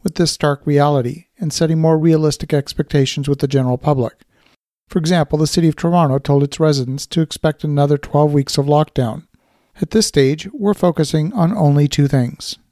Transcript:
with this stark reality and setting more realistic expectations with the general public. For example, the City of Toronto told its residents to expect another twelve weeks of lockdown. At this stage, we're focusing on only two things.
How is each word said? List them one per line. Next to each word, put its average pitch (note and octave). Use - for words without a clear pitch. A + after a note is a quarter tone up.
with -
this E3
stark D3
reality C#3+
and E3+
setting D#3+
more D#3+
realistic D#3
expectations C#3+
with C#3+
the C#3
general B2+
public. C3
For -
example, D#3+
the D#3
City E3
of D3+
Toronto E3+
told C#3
its C#3+
residents C#3
to -
expect -
another C#3+
twelve D3
weeks C#3
of C#3
lockdown. C#3+
At F3
this A3
stage, D3
we're G#3
focusing D#3+
on F#3
only D3
two C#3+
things. B2+